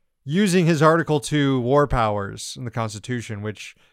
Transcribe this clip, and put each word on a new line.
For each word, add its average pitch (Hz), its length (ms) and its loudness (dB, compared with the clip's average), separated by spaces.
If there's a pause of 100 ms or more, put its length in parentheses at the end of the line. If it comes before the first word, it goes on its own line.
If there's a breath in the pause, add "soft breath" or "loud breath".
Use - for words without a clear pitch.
(240)
using 180 400 2
his 156 160 2
Article 156 400 4
two 139 400 0
war 139 260 4
powers 107 680 -4
in 131 80 -12
the 117 60 -8
Constitution, 110 720 -8
which 104 320 -10 (180)